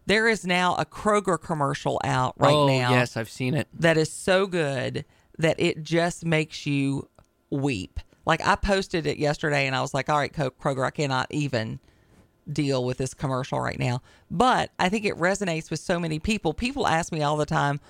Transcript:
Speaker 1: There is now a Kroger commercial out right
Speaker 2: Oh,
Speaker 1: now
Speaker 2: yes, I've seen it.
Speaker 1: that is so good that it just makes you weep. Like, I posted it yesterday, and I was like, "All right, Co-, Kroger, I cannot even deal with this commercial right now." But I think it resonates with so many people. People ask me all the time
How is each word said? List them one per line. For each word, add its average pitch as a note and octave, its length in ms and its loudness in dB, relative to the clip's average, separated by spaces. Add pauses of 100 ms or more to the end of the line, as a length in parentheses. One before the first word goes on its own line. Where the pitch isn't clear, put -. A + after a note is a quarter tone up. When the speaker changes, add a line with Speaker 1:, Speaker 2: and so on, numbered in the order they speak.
Speaker 1:
There A3 240 2
is G#3 160 0
now F3+ 300 2
a D3+ 100 -2
Kroger G3+ 560 0
commercial C#3+ 640 -2
out C3 340 0
right C#3+ 160 6
Speaker 2:
Oh, D3 140 4
Speaker 1:
now B2+ 240 2
Speaker 2:
yes, B2 260 2
I've A2+ 140 -6
seen B2+ 240 -2
it. C#3+ 180 -2
Speaker 1:
that D#3+ 240 2
is D#3 160 0
so F#3+ 320 2
good C#3 580 -4 (360)
that D#3 200 2
it E3+ 240 0
just E3 400 0
makes D#3 440 -2
you C#3 420 -2 (400)
weep. C3+ 500 -2 (280)
Like, D#3+ 180 2
I F#3+ 100 2
posted F#3+ 520 -2
it D3 100 -4
yesterday, D3 480 0
and C3 100 -2
I B2+ 60 0
was C3+ 140 -4
like, C3+ 140 -2
"All D3+ 100 2
right, C3+ 120 -2
Co-, C3+ 200 -2
Kroger, C3 340 -2
I B2+ 60 0
cannot C3+ 400 -2
even C3 480 -2 (760)
deal C#3 320 0
with B2+ 140 -2
this C3 160 -6
commercial C3 440 -4
right B2+ 200 -4
now." B2 220 -2 (280)
But F#3+ 480 2
I F3+ 120 2
think G#3 140 -2
it G#3 140 0
resonates F3 540 0
with D#3 80 -4
so F3 200 -2
many D#3 200 -2
people. G3 340 0
People B3+ 340 -4
ask E3 240 0
me D#3 120 -2
all D3 140 2
the D3+ 100 2
time D3 320 0 (100)